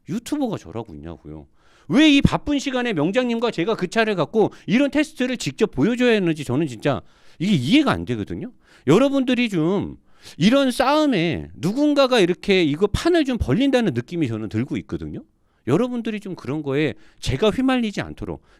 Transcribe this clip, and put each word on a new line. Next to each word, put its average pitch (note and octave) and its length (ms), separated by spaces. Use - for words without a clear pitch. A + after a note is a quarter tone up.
유튜버가 A#3+ 500
저러고 G2 360
있냐고요. D2+ 540
왜 D4+ 200
이 C#4 120
바쁜 - 380
시간에 B3 340
명장님과 A3+ 560
제가 G3 260
그 F#3 120
차를 A3 280
갖고 F3 360
이런 B3+ 240
테스트를 B3+ 460
직접 G3 340
보여줘야 A#3+ 400
했는지 E3 320
저는 C3+ 240
진짜 A#2+ 340
이게 G3 140
이해가 G3 380
안 F2 140
되거든요. G#2+ 460
여러분들이 B3 640
좀 D#3+ 480
이런 C4 340
싸움에 A#3 840
누군가가 B3+ 640
이렇게 F#3 440
이거 D#3 240
판을 E4 380
좀 B3+ 120
벌린다는 A#3 560
느낌이 C#3 340
저는 A2 220
들고 A#2 280
있거든요. D#2+ 460
여러분들이 A3 520
좀 F#3+ 160
그런 D3 280
거에 C#3 300
제가 E3+ 300
휘말리지 B3 520
않도록 D#2 400